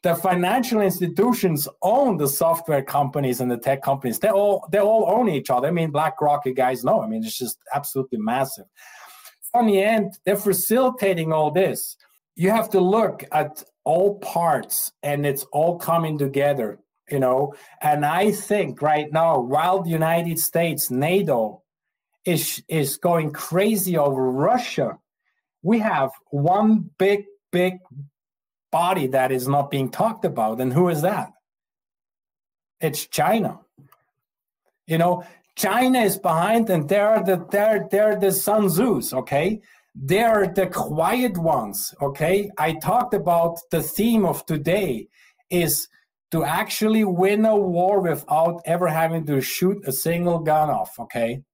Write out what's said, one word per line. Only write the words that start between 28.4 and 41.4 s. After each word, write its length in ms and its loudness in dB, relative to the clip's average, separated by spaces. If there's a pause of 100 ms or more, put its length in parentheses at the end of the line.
body 360 0
that 260 0
is 160 -2
not 220 0
being 180 -2
talked 380 -2
about. 340 -2
And 140 -2
who 160 4
is 100 -2
that? 300 -2 (1500)
It's 280 -4
China. 540 -2 (1300)
You 120 -2
know, 260 2 (300)
China 460 2
is 180 2
behind, 500 2
and 180 0
they're 360 2
the, 280 0
they're, 400 0
they're 260 2
the 140 2
Sun 340 0
Tzus, 500 0
okay? 480 -2 (320)
They're 540 2
the 180 0
quiet 720 0
ones, 640 -2